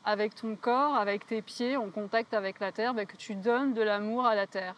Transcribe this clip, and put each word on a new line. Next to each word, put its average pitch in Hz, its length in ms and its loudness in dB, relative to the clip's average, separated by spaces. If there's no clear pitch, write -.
avec 208 320 0
ton 220 180 -6
corps, 262 400 2
avec 202 320 0
tes 220 160 -2
pieds, 247 340 -2
en 220 140 -4
contact 220 420 -2
avec 190 280 -2
la 196 100 -2
terre, 233 240 -2
bah, 208 120 -2
que 196 100 -20
tu - 180 -10
donnes 240 400 2
de 226 80 2
l'amour 214 420 0
à 226 120 4
la 196 100 2
terre. 185 320 -6